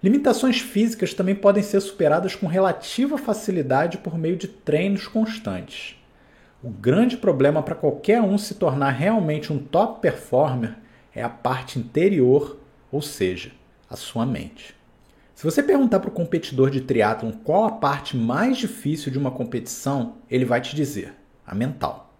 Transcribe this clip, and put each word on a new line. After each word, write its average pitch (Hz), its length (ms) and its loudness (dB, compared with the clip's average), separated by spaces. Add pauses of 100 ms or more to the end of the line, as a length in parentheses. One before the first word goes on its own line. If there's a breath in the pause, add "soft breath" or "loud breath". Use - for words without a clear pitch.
Limitações 262 580 4
físicas 214 540 0
também 190 220 0
podem 202 260 4
ser 202 180 2
superadas 175 560 0
com 190 120 -4
relativa 190 720 0
facilidade 175 800 0
por 165 180 -6
meio 165 180 0
de 175 120 -8
treinos 190 600 -2
constantes. - 880 -4 (680 soft breath)
O 123 80 -12
grande 180 460 2
problema 147 480 2
para 165 100 -4
qualquer 202 480 2
um 202 160 2
se - 180 -4
tornar 139 340 2
realmente 156 640 0
um 147 60 -2
top - 420 0
performer 123 760 0 (400 loud breath)
é 113 80 -8
a 120 60 -4
parte 127 500 -4
interior, 143 800 2 (320)
ou 139 100 -4
seja, - 520 -4 (360)
a 110 60 -16
sua - 300 -6
mente. - 500 -8 (580 soft breath)
Se - 120 -8
você 165 180 2
perguntar 277 380 4
para - 80 -6
o - 40 -14
competidor 151 560 0
de 139 120 -2
triatlon 113 500 0
qual 165 320 0
a 220 80 2
parte 139 460 -2
mais 143 400 0
difícil 151 520 -4
de 131 80 -4
uma 139 140 -2
competição, 123 840 -6 (120)
ele 127 140 2
vai 131 160 2
te - 160 -10
dizer: 101 380 -4 (340)
a - 80 -8
mental. - 640 -4